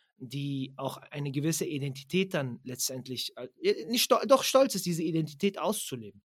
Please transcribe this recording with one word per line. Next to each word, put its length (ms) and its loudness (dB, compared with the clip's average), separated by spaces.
die 580 -6
auch 220 -4
eine 340 -8
gewisse 340 0
Identität 680 -2
dann 300 -2
letztendlich, 720 -6
äh, 500 -2
nicht 180 2
sto-, 220 4
doch 180 8
stolz 300 6
ist, 120 -2
diese 160 0
Identität 560 0
auszuleben, 720 -4